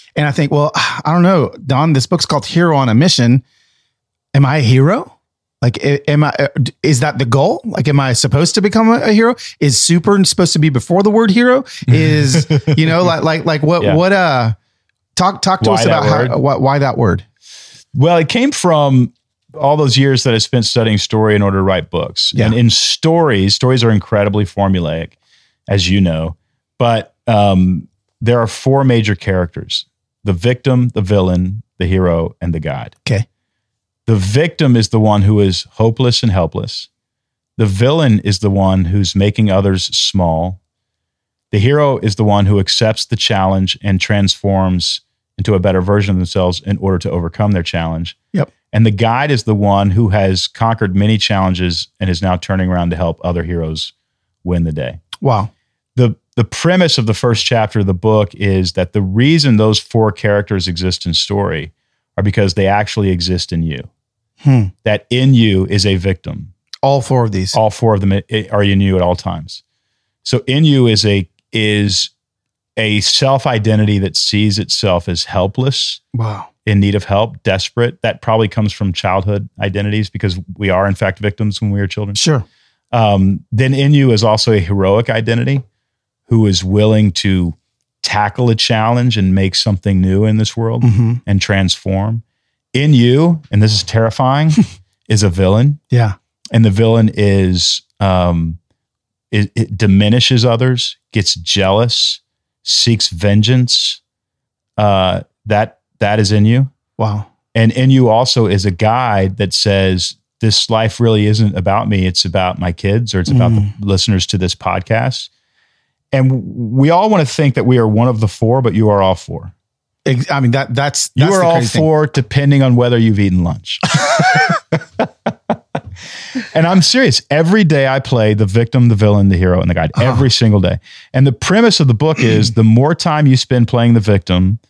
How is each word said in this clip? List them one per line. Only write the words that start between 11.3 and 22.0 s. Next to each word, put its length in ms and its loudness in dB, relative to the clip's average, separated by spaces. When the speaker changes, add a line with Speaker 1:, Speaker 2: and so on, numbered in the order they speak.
Speaker 1:
hero? 340 2
Is, 580 2
Speaker 2:
<laughs> 140 0
Speaker 1:
you 100 2
know, 160 2
like, 200 0
like, 220 0
like 180 -2
what, 200 2
Speaker 2:
Yeah. 120 2
Speaker 1:
what, 180 2
uh, 400 0
talk, 260 0
talk 200 0
to 80 2
Speaker 2:
Why 60 2
Speaker 1:
us 80 0
Speaker 2:
that 60 2
Speaker 1:
about 140 0
how, 140 2
Speaker 2:
word? 80 -2
Speaker 1:
why, 140 0
why 220 0
that 180 0
word? 280 0
Speaker 2:
Well, 220 4
it 140 0
came 220 0
from 600 2
all 240 0
those 220 2
years 260 2
that 80 0
I 60 2
spent 260 -2
studying 320 0
story 400 0
in 60 0
order 160 0
to 40 0
write 280 -2
books. 440 -4